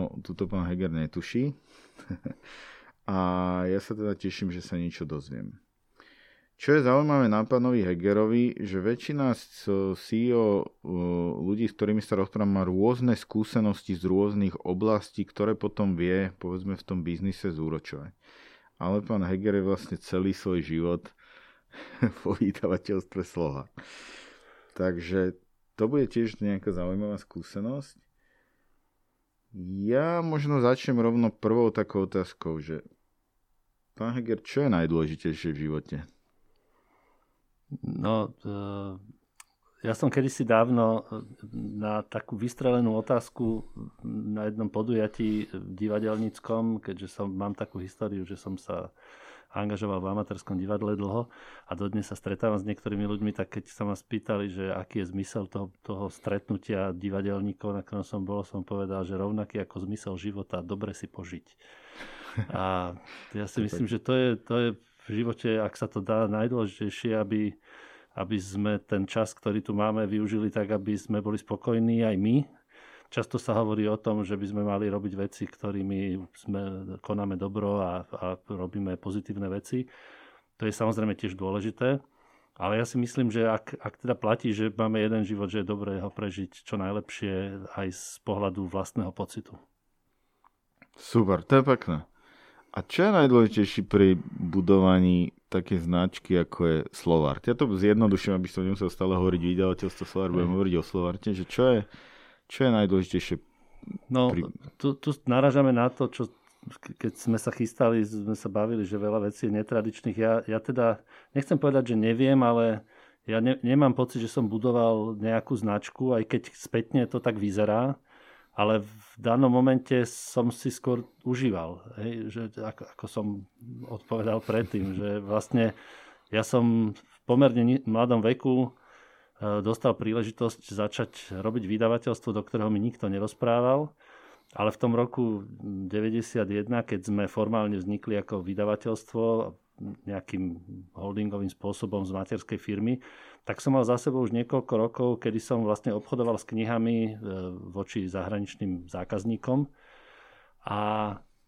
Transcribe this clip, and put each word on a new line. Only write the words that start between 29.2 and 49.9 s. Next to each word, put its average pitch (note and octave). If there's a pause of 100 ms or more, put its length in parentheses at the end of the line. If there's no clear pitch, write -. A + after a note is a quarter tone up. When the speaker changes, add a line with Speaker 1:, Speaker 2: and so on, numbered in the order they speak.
Speaker 1:
Ja D#3
možno D3
začnem B2
rovno A#2
prvou A2+
takou G2
otázkou, E2
že D#2 (1120)
pán A#2
Heger, A#2
čo -
je C#3
najdôležitejšie D#2+
v D2
živote? D2+ (1800)
Speaker 2:
No, G#2+ (140)
e, G2+ (1300)
ja A2+
som D3+
kedysi C3
dávno, A2+
e, G#2+ (300)
na G#2+
takú A2
vystrelenú A#2+
otázku A2+ (400)
na G#2+
jednom G#2+
podujatí G#2+
divadelníckom, G#2+
keďže F#2+
som, G2
mám G2+
takú G2+
históriu, G2
že F2+
som F#2+
sa F2 (560)
angažoval G2+